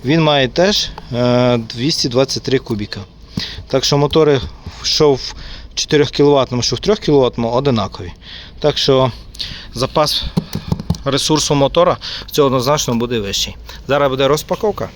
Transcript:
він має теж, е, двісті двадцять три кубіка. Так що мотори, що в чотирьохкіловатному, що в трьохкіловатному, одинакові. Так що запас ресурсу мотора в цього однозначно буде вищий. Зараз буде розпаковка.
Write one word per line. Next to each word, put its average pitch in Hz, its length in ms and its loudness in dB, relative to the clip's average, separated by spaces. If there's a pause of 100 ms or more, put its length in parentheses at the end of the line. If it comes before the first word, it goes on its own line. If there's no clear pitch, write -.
він 160 180 4
має 143 260 4
теж, 185 400 2 (240)
е, 123 460 4
двісті 120 500 -4
двадцять 127 340 0
три 127 160 0
кубіка. 104 420 -6 (680)
Так 135 160 0
що 143 140 2
мотори, 147 420 4 (420)
що 151 300 4
в - 220 -2 (400)
чотирьохкіловатному, 143 880 2
що - 140 -2
в - 20 -8
трьохкіловатному, 131 720 2
одинакові. 117 640 -2 (460)
Так 147 200 0
що 131 340 2 (600)
запас 147 500 -2 (800)
ресурсу 143 500 0
мотора 143 420 4 (300)
в - 40 -18
цього 143 160 4
однозначно 131 480 0
буде 120 260 -2
вищий. 98 360 -4 (320)
Зараз 139 220 2
буде 131 180 0
розпаковка. 180 680 -2